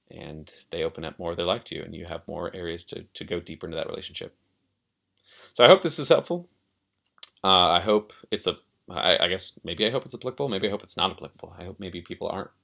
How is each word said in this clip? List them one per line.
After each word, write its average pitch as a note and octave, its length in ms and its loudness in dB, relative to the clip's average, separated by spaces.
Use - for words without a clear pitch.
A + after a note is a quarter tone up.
and D2+ 400 -16
they E2+ 140 -4
open D#2+ 200 -6
up D#2+ 140 -10
more F2 140 -6
of E2+ 60 -6
their E2+ 80 -2
life G#2 200 -2
to - 100 -12
you, D#2+ 60 -10
and E2+ 140 -12
you E2+ 100 -12
have E2+ 220 -10
more E2 280 -8
areas F2 280 -8
to, F2 200 -12
to - 100 -12
go F2 160 -6
deeper E2 260 -12
into E2 120 -8
that D#2 100 -4
relationship. - 480 -12
So A#2+ 100 4
I B2 40 12
hope F#3+ 140 10
this D#3+ 180 0
is C#3+ 100 2
helpful. E3+ 380 2
Uh, F#2 280 8
I F2 80 6
hope G#2 340 2
it's G2+ 180 -4
a, F2 100 -2
I, F2+ 360 2
I - 20 4
guess F#2 360 -4
maybe F2 220 -2
I A2 40 2
hope B2+ 160 -4
it's - 80 -14
applicable. B2+ 360 -6
Maybe G#2 180 -2
I G2 40 -2
hope G2+ 120 -6
it's - 140 -14
not F#2+ 140 0
applicable. F2+ 460 -16
I E2+ 60 -14
hope F#2 160 -14
maybe F2+ 220 -10
people E2+ 260 -8
aren't E2+ 240 -8